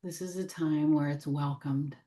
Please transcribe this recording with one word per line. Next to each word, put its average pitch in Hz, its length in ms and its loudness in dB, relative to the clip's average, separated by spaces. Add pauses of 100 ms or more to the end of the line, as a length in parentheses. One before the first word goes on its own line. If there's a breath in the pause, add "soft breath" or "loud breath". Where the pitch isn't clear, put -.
This 175 180 -8
is 180 160 -8
a 185 80 -4
time 156 480 2
where 147 160 4
it's 143 160 -4
welcomed. 143 680 -2 (120)